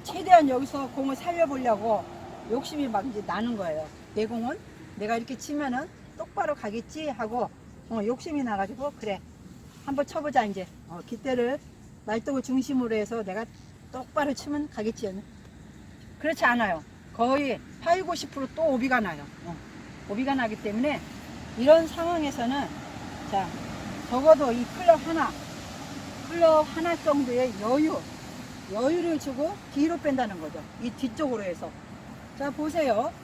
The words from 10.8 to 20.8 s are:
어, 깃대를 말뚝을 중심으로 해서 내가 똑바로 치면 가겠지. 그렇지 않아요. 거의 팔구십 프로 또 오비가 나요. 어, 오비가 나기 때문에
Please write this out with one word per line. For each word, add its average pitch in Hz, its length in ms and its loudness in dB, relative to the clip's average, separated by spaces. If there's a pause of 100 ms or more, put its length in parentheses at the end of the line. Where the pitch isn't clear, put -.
어, 170 180 -12
깃대를 247 540 0 (460)
말뚝을 233 360 -2
중심으로 254 540 0
해서 220 280 -2
내가 196 220 -4 (460)
똑바로 277 420 -2
치면 294 360 -4
가겠지. 220 440 -4 (1040)
그렇지 302 260 0
않아요. 220 380 4 (300)
거의 262 460 2 (220)
팔구십 339 500 0
프로 269 240 -6
또 311 80 0 (100)
오비가 254 260 4
나요. 165 240 -4 (220)
어, 170 100 -8 (540)
오비가 254 240 0
나기 240 280 0
때문에 226 380 0 (580)